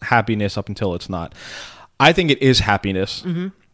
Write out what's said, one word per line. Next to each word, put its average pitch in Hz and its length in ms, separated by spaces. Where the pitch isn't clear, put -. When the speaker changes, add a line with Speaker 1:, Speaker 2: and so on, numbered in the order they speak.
Speaker 1:
happiness 107 560
up 101 100
until 98 240
it's - 160
not. 85 240
I 151 140
think 170 180
it 131 100
is 131 180
happiness 98 640
Speaker 2:
Mm-hmm. 180 280